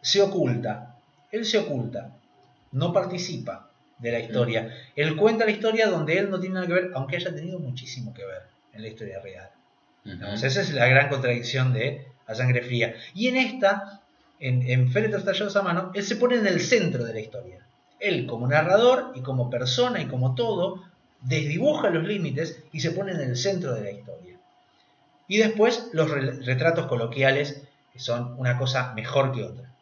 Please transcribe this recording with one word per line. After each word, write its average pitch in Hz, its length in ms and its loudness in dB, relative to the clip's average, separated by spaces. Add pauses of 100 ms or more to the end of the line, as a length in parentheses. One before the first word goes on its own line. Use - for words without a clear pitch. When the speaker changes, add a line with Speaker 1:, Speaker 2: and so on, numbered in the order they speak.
Speaker 1:
se 196 220 2
oculta, 123 720 -2 (360)
él 220 140 -4
se 208 140 2
oculta, 135 560 -6 (560)
no 165 200 0
participa 175 760 -4 (300)
de 117 120 -4
la 117 80 0
historia, 110 440 0
Speaker 2:
Ujú. - 60 -10 (260)
Speaker 1:
él 156 200 0
cuenta 220 300 4
la 214 60 2
historia 220 360 2
donde 165 300 0
él 196 140 0
no 185 80 -2
tiene 185 160 -4
nada 180 120 -2
que 170 60 0
ver, 185 220 0
aunque 143 220 -4
haya 170 160 -4
tenido 170 260 -8
muchísimo 120 540 -10
que 98 120 -14
ver 95 160 -12 (320)
en 107 80 -16
la 110 60 -12
historia 101 340 -12
real. 95 280 -18 (540)
Speaker 2:
Ujú. 95 120 -12
Speaker 1:
Digamos, 101 280 -6
esa 131 180 0
es - 120 -2
la 123 140 4
gran 139 220 6
contradicción 127 640 0
de 117 340 -4 (180)
A 113 80 -10
Sangre 123 300 0
Fría. 113 320 -2 (180)
Y 220 140 -2
en 254 100 0
esta, 208 640 0 (380)
en, 127 280 2
en 127 240 4
Féretros 214 320 2
tallados 196 320 -2
a 202 60 4
mano, 180 320 0
él 202 100 -4
se 214 120 -2
pone 240 220 4
en 214 100 2
el 175 120 2
centro 151 460 2
de 113 80 -8
la 110 60 -6
historia. 92 440 -14 (360)
Él 170 280 0
como 120 200 -4
narrador 190 680 6
y 131 60 -10
como 127 280 -2
persona 165 520 0
y 135 60 -4
como 127 280 0
todo, 196 480 -2 (380)
desdibuja 160 680 2
los 165 140 2
límites 160 560 -4 (120)
y 143 100 -6
se 165 100 0
pone 190 220 -4
en 156 80 -4
el 123 160 -2
centro 170 360 -2
de 107 100 -4
la 98 80 -8
historia. - 460 -16 (880)
Y 196 100 2
después 220 560 4
los 156 180 2
re-, 135 320 -2
retratos 139 440 2
coloquiales, 135 760 0 (280)
que - 80 -20
son 123 380 -4
una 127 200 0
cosa 127 360 -2
mejor 131 400 0
que 113 100 -4
otra. - 280 -14 (100)